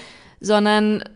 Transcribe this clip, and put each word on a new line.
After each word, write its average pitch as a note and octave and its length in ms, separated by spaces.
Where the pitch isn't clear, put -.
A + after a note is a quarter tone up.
sondern G#3 640